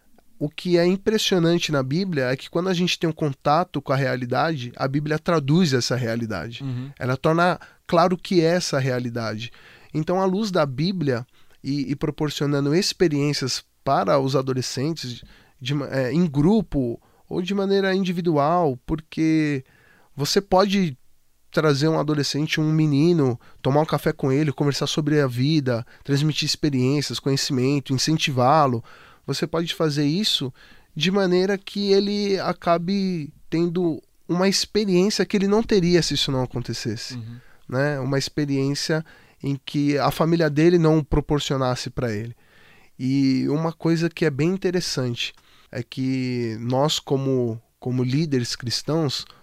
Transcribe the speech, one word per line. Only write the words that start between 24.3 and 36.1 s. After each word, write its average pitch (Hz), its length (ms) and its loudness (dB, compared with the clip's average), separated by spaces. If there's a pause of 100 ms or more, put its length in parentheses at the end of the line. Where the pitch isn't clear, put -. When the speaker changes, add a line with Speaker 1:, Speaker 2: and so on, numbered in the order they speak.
Speaker 1:
ele, 143 220 2
conversar 143 340 0
sobre 151 320 0
a 139 80 2
vida, 127 580 0 (180)
transmitir 147 420 0
experiências, 135 720 0
conhecimento, 139 760 0
incentivá-lo. 135 920 2 (420)
Você 139 220 -4
pode 170 260 -4
fazer 151 320 0
isso 151 480 -2 (420)
de 156 160 0
maneira 190 460 2
que 202 340 -4
ele 202 480 2
acabe 175 920 -2 (160)
tendo 170 520 0 (260)
uma 180 200 2
experiência 196 800 2
que - 100 -2
ele 196 120 0
não 208 160 2
teria 175 400 4
se - 100 -4